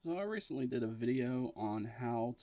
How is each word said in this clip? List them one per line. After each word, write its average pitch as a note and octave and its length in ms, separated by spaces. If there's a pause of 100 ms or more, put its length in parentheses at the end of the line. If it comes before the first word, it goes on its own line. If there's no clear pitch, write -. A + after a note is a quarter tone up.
So E3+ 80
I G3 60
recently G3+ 420
did B2 160
a A2+ 60
video B2 680
on G#2+ 300
how A#2 580